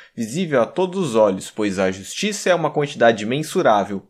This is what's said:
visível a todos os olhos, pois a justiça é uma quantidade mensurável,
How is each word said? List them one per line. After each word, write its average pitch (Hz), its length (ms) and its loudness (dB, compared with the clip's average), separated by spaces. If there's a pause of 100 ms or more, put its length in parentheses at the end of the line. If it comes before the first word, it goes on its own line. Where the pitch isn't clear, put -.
(140)
visível 131 460 -2
a 110 60 2
todos 185 360 -2
os 123 120 -2
olhos, 101 360 2
pois 104 280 -4
a 95 120 2
justiça 190 600 -4
é 175 40 4
uma 156 160 0
quantidade 117 540 2
mensurável, 113 840 0